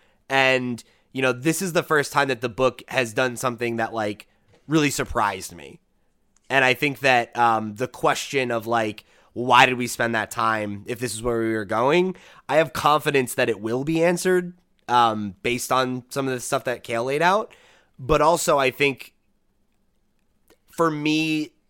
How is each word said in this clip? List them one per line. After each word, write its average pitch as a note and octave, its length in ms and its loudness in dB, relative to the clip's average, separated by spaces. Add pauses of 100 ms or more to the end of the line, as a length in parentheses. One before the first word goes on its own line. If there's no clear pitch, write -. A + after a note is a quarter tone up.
(300)
And, C3 540 2 (280)
you C3+ 100 -6
know, C3 100 4
this C3+ 300 -2
is F#3 120 -4
the D#3 100 0
first D3 280 0
time C#3+ 160 2
that B2 140 -4
the B2 80 -2
book B2 400 -2
has B2 240 -2
done B2+ 240 -2
something A#2+ 400 -4
that, A2+ 160 -4
like, G#2+ 340 -6 (400)
really D3 240 2
surprised G2+ 640 -4
me. D2 240 -20 (680)
And C3 140 2
I B2+ 100 4
think C#3 260 -2
that, B2 380 2
um, A2 380 0
the B2 120 -6
question C#3 640 -2
of, A2+ 160 -4
like, A2+ 380 -2 (280)
why B2 320 6
did B2+ 100 2
we B2 120 -2
spend A#2 260 -2
that A2 160 -2
time G#2+ 560 -2
if A2+ 140 -8
this A#2+ 140 -6
is G#2+ 100 -10
where A#2 160 -2
we A2+ 140 -2
were A2 120 -4
going? C#3+ 500 0 (340)
I C#3 80 2
have D#3+ 160 2
confidence C#3+ 640 0
that B2 140 0
it G#2 100 -4
will A2+ 240 -4
be D#3+ 200 0
answered, F3+ 500 0 (340)
um, G#2+ 540 2
based B2 300 -4
on B2+ 380 0
some C#3 180 -4
of C3 60 -2
the B2+ 60 -6
stuff C3 260 -4
that B2 180 -6
Kale A#2 200 -4
laid C#3 200 -2
out. G3 300 2 (460)
But D3 220 2
also, D#3+ 360 4
I C3+ 140 4
think, C#3 420 -2 (1600)
for E3 220 0
me, D3+ 600 -2 (180)